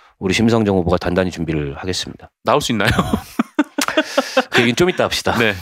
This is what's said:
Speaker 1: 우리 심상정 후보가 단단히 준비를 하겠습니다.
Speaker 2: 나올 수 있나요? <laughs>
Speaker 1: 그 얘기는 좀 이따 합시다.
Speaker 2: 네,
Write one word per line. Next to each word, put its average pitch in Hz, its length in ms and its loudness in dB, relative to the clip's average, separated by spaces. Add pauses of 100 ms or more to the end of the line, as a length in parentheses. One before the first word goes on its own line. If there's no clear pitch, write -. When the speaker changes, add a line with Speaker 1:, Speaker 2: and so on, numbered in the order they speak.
(180)
Speaker 1:
우리 95 160 -2
심상정 110 440 4
후보가 87 180 2
단단히 90 340 0
준비를 76 460 -4
하겠습니다. - 540 -8 (120)
Speaker 2:
나올 127 180 2
수 135 120 -2
있나요? 107 160 2
<laughs> - 1600 -2
Speaker 1:
그 - 100 2
얘기는 120 160 2
좀 180 140 4
이따 127 140 0
합시다. 95 340 -2
Speaker 2:
네, 110 240 2